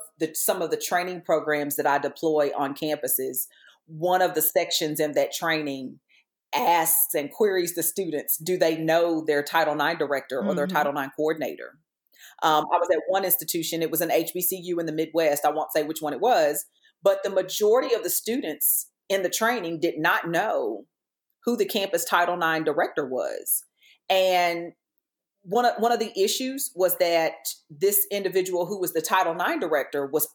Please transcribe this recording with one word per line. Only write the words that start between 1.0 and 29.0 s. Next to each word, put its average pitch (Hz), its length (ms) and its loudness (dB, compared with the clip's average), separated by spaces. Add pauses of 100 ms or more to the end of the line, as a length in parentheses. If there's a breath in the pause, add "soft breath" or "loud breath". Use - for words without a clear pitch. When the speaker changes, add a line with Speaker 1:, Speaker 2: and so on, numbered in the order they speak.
Speaker 1:
programs 151 500 0
that 147 100 0
I 143 120 4
deploy 147 600 0
on 139 160 -2
campuses, 131 720 -4 (380 soft breath)
one 175 360 2
of 175 120 2
the 156 80 0
sections 165 600 0
in 151 100 0
that 139 220 0
training 147 640 -4 (560 soft breath)
asks 165 600 4
and 143 160 -2
queries 185 440 0
the 165 80 -4
students, 156 540 -2
do 180 200 -2
they 160 200 2
know 160 500 2
their 147 160 2
Title 156 320 2
nine 151 220 0
director 135 440 -2
or - 140 0
their 143 120 0
Speaker 2:
Mm-hmm. 170 100 0
Speaker 1:
Title 143 160 2
nine 139 240 -4
coordinator? 147 600 -4 (640 loud breath)
Um, 156 200 4 (100)
I 175 40 4
was 170 120 2
at 160 200 4
one 190 160 0
institution, 165 560 -2
it 160 100 -2
was 160 80 -2
an 165 100 -2
H 165 240 2
B 180 60 -4
C 185 240 -2
U 175 160 -4
in 165 60 -4
the 156 80 -6
Midwest. 160 520 0
I 151 60 4
won't 151 220 -4
say 156 100 2
which 156 180 -6
one 147 120 -4
it 131 80 -6
was, 165 440 2 (380 soft breath)
but 196 200 4
the 196 60 -2
majority 214 640 2
of 220 100 -2
the 175 60 -2
students - 800 -2 (200)
in 196 120 0
the 180 80 0
training 180 520 -2
did 165 160 0
not 170 320 0
know 143 560 -2 (580)
who 240 140 0
the 202 80 2
campus 190 400 -2
Title 175 320 2
nine 160 260 0
director 156 420 -2
was. 76 600 -4 (440 soft breath)
And 175 640 2 (720)
one 214 220 2
of, 226 120 4
one 233 140 2
of 233 80 2
the 220 120 -2 (100)
issues 262 540 -2
was 180 220 2
that 170 360 2 (360)
this 185 420 0
individual 185 540 0
who 196 140 -6
was 175 140 -4
the 160 80 0